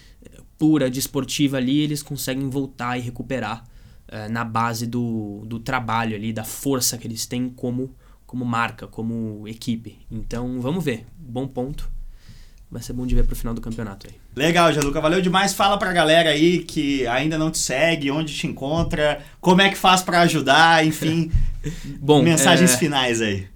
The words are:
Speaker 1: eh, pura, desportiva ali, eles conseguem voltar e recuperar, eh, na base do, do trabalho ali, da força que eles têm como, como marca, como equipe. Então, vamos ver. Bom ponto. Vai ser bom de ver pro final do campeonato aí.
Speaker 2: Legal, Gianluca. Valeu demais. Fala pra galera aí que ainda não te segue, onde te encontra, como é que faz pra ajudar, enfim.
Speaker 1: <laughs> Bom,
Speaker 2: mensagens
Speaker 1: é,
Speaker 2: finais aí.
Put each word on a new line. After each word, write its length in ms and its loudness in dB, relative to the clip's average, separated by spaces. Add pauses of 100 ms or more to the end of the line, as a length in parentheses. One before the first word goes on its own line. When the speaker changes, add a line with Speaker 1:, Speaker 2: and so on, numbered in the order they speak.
(260)
Speaker 1:
eh, 160 -20 (160)
pura, 320 4
desportiva 680 -2
ali, 220 0
eles 240 -2
conseguem 460 -6
voltar 480 -4
e 40 -6
recuperar, 600 -6 (440)
eh, 220 -10
na 140 -4
base 420 -2
do, 600 -4
do 140 -8
trabalho 560 -4
ali, 160 -6
da 120 -6
força 540 -2
que 100 -10
eles 180 -8
têm 240 -4
como, 460 -6 (300)
como 200 -8
marca, 420 -2
como 600 -8
equipe. 520 -8 (120)
Então, 500 -6
vamos 220 -2
ver. 220 -4 (120)
Bom 300 -8
ponto. 420 -6 (840)
Vai 100 -12
ser 120 -10
bom 120 -6
de 100 2
ver 80 8
pro 120 2
final 180 -4
do 80 -6
campeonato 460 -8
aí. 80 -20 (200)
Speaker 2:
Legal, 380 4
Gianluca. 260 0
Valeu 220 2
demais. 320 2
Fala 240 2
pra 160 -2
galera 380 6
aí 280 4
que 480 -2
ainda 300 0
não 140 0
te 60 -4
segue, 540 0
onde 220 -4
te 140 -6
encontra, 760 -2 (160)
como 220 6
é 80 6
que 80 -6
faz 240 4
pra 200 2
ajudar, 640 6
enfim. 460 0 (320)
Speaker 1:
<laughs> 380 -10
Bom, 200 6
Speaker 2:
mensagens 520 6
Speaker 1:
é, 40 0
Speaker 2:
finais 440 0
aí. 340 -2